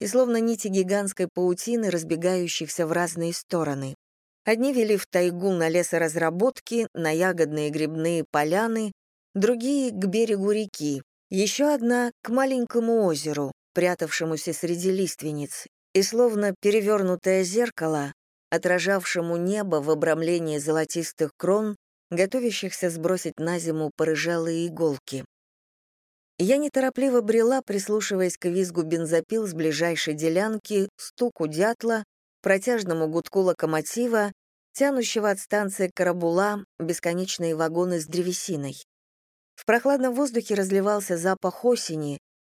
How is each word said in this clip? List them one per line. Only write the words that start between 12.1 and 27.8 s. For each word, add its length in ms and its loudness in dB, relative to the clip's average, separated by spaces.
к 80 -10
маленькому 760 2
озеру, 480 -2
прятавшемуся 800 -2
среди 380 -2
лиственниц, 720 -4
и 80 6
словно 580 2
перевёрнутое 840 2
зеркало, 720 -2
отражавшему 840 0
небо 400 0
в 120 0
обрамлении 720 2
золотистых 760 -2
крон, 380 0
готовящихся 800 0
сбросить 500 -2
на 200 -2
зиму 360 -2
порыжалые 720 0
иголки. 580 -4
Я 200 4
неторопливо 640 2
брела, 400 2
прислушиваясь 760 -2